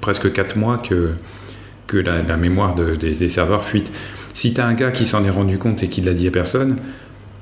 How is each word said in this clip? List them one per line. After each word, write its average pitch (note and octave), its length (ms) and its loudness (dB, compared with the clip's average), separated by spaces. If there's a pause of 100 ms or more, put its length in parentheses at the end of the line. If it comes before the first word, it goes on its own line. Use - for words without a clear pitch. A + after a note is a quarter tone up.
presque G2 300 0
quatre G2 260 -2
mois A#2 200 2
que, F2 340 0 (760)
que G2+ 100 0
la, E2+ 260 2
la E2 140 0
mémoire F2+ 380 2
de, E2 200 2
des, D#2+ 180 0
des E2+ 160 0
serveurs F2+ 340 2
fuite. - 280 0 (420)
Si A#2 200 0
t'as B2 120 0
un A#2 80 2
gars B2+ 180 2
qui B2 140 0
s'en G#2+ 180 2
est G2 60 4
rendu G2 300 2
compte G#2+ 240 0
et F2+ 60 0
qui - 120 -2
l'a F#2 120 2
dit F2 140 2
à F2+ 40 0
personne, B2+ 460 2 (640)